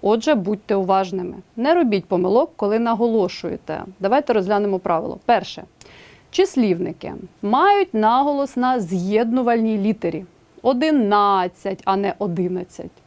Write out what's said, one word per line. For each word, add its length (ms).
Отже, 320
будьте 400
уважними. 640
Не 180
робіть 300
помилок, 520
коли 220
наголошуєте. 1040
Давайте 320
розглянемо 460
правило. 460
Перше. 400
Числівники 840
мають 520
наголос 640
на 240
з'єднувальній 960
літері. 460
11, 1200
а 120
не 220
11. 720